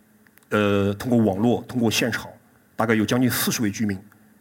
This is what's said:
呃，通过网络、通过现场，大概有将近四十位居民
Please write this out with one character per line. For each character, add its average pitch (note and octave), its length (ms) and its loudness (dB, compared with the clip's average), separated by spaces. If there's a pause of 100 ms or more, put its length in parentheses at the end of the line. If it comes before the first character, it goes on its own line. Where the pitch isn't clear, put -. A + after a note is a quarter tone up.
(520)
呃， G2+ 420 2
通 G#2 160 -6
过 A#2+ 100 4
网 G2+ 180 2
络、 G#2+ 260 0
通 - 140 -10
过 A#2 140 2
现 A#2+ 180 -2
场， - 220 -8 (420)
大 A2 120 0
概 A2+ 100 2
有 G#2+ 100 2
将 B2 140 0
近 B2+ 100 2
四 A#2+ 220 -2
十 - 100 -4
位 G#2+ 80 0
居 G#2 160 -4
民 G2 140 -4 (420)